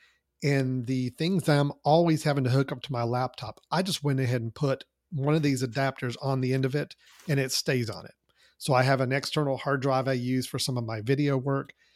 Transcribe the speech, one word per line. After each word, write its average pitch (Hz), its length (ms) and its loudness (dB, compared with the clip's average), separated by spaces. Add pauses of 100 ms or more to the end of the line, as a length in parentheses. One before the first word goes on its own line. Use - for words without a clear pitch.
(440)
and 131 440 0
the 127 240 -2
things 175 320 -2
that 147 160 4
I'm 143 140 0 (100)
always 160 400 4
having 139 220 2
to 127 40 2
hook 135 220 2
up 131 120 -8
to - 100 -8
my 120 100 -2
laptop, 120 560 -4 (120)
I 160 120 2
just 185 200 -6
went 139 180 0
ahead 123 200 0
and 113 140 -8
put 139 300 -2 (260)
one 147 240 0
of 160 80 2
these 135 200 2
adapters 131 580 -2
on 135 200 0
the 127 120 0
end 135 120 0
of 131 100 -2
it, 147 200 -6 (340)
and 143 100 2
it 131 120 0
stays 123 380 -2
on 92 160 -10
it. - 100 -20 (420)
So - 160 0
I 127 100 6
have 135 180 4
an 127 100 0
external 139 460 -2
hard 139 240 -2
drive 131 260 0
I 135 60 0
use 127 340 -2
for - 120 -8
some 127 180 -2
of 117 80 -4
my 110 160 -6
video 139 360 2
work, 139 360 -4 (220)